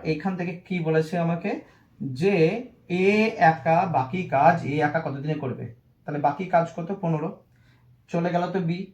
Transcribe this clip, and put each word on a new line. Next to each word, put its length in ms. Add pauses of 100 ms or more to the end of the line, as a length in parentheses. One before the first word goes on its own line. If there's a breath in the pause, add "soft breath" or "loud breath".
এখান 320
থেকে 160
কি 280
বলেছে 380
আমাকে? 440 (420 soft breath)
যে 680 (200)
এ 480
একা 480
বাকি 380
কাজ, 420
এ 160
একা 180
কত 140
দিনে 200
করবে? 420 (300)
তাহলে 140
বাকি 260
কাজ 300
কত? 160 (100)
পনেরো। 420 (640 soft breath)
চলে 220
গেল 220
তো 80
বি, 340